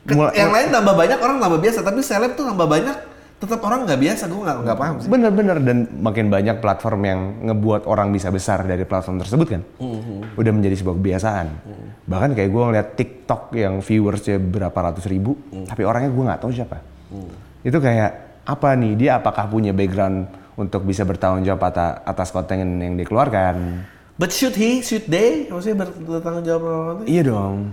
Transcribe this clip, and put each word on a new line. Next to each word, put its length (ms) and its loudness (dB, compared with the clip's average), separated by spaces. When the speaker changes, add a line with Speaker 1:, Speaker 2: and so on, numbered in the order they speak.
Speaker 1:
Ke-, 120 0
Speaker 2:
mulai 220 6
Speaker 1:
yang 160 4
lain 180 4
tambah 240 4
banyak 240 4
orang 200 2
tambah 220 2
biasa, 220 2
tapi 200 0
seleb 320 0
tuh 120 -6
tambah 200 2
banyak, 320 2
tetap 260 -4
orang 220 0
nggak 160 0
biasa. 260 2
Gua 180 -6
nggak, 180 -2
nggak 160 0
paham 200 -2
sih. 100 -6
Speaker 2:
Bener-bener, 520 4
dan 180 4
makin 340 0
banyak 300 2
platform 460 0
yang 160 0
ngebuat 420 0
orang 240 2
bisa 180 0
besar 360 0
dari 200 -2
platform 340 -2
tersebut 320 0
kan. 120 -4
Speaker 1:
Mhm. 580 -8
Speaker 2:
Udah 160 2
menjadi 240 2
sebuah 220 -2
kebiasaan. 500 -2
Speaker 1:
Mhm. 240 -16
Speaker 2:
Bahkan 280 0
kayak 160 0
gua 180 2
ngeliat 260 0
TikTok 480 -4
yang 260 -2
viewersnya 580 0
berapa 380 -2
ratus 300 -2
ribu, 420 -2
Speaker 1:
Mhm. 200 -12
Speaker 2:
tapi 160 -6
orangnya 260 0
gua 180 0
nggak 140 -2
tahu 100 -4
siapa. 320 -8
Speaker 1:
Mhm. 240 -14
Speaker 2:
Itu 160 2
kayak, 320 2
apa 300 0
nih, 240 2
dia 180 4
apakah 320 -2
punya 240 0
background 560 0
untuk 300 -4
bisa 200 0
bertanggung 400 0
jawab 220 0
ata-, 360 -2
atas 280 -4
konten 300 -2
yang 220 -2
dikeluarkan? 580 2
Speaker 1:
But 160 -2
should 240 0
he, 260 2
should 280 -4
they? 400 2
Maksudnya 320 -4
ber-, 180 -6
bertanggung 460 -6
jawab 180 0
sama 280 -4
konten? 160 -8
Speaker 2:
Iya 200 2
dong. 300 0